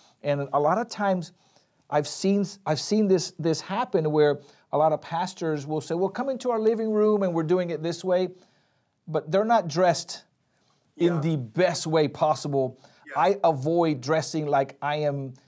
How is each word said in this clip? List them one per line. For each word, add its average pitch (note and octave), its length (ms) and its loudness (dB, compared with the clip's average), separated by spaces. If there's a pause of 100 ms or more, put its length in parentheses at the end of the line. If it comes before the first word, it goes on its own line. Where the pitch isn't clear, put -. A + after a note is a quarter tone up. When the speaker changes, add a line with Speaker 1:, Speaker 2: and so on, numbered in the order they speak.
(220)
Speaker 1:
and C#3+ 300 -2
a C#3+ 80 2
lot D#3+ 180 2
of A#3 100 -4
times G3 440 -2 (580)
I've D3+ 180 0
seen, G3 380 0 (180)
I've D#3 160 -2
seen G#3+ 260 0
this, F#3+ 320 2
this D#3 220 -2
happen F#3+ 520 -2
where D3 280 4 (320)
a D3 60 0
lot D#3 140 4
of D3+ 80 -2
pastors E3 680 -4
will D#3 140 -4
say, - 140 -6
"Well, F#3 140 0
come A#3+ 220 -4
into B3 200 -4
our A#3 80 0
living A3 320 0
room G#3+ 320 2
and F#3 120 0
we're E3 80 0
doing F3 280 0
it D#3 120 -6
this E3 200 -6
way," F#3 260 0 (760)
but D#3 240 -4
they're G3 140 2
not A3 240 2
dressed E3+ 560 0 (760)
in E3+ 160 2
Speaker 2:
Yeah. D#3+ 60 0
Speaker 1:
the D#3+ 160 0
best D#3 500 -2
way D#3 200 4
possible. C#3 720 -2 (280)
Speaker 2:
Yeah. C#3+ 100 -20
Speaker 1:
I F#3 280 2
avoid D#3+ 580 2
dressing D#3 440 -2
like C#3 360 0
I D3 140 -2
am C#3 360 -4 (160)